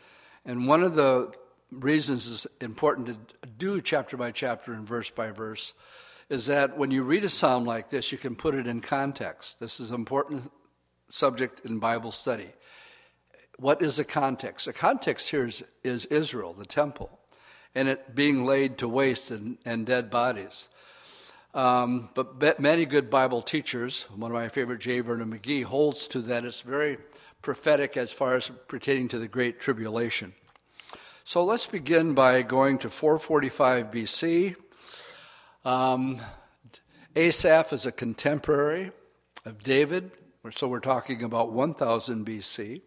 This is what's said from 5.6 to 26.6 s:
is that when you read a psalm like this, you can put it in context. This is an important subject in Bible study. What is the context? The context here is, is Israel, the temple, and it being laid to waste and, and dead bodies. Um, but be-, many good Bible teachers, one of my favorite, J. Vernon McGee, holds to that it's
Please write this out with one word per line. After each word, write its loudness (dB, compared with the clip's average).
is -4
that 2
when 0
you 2
read 2
a 0
psalm 4
like -6
this, -2
you -6
can -6
put -2
it -2
in -4
context. -6
This -8
is -10
an -6
important -4
subject 0
in -4
Bible -2
study. -4
What 4
is 0
the 0
context? -2
The -8
context 0
here 0
is, -8
is -4
Israel, -2
the -14
temple, -4
and 2
it -4
being 2
laid 2
to -4
waste 0
and, -10
and -2
dead 0
bodies. -4
Um, 2
but -4
be-, 6
many 4
good 2
Bible 4
teachers, -4
one -8
of -4
my -2
favorite, -4
J. -2
Vernon -4
McGee, -2
holds 0
to -4
that -2
it's -10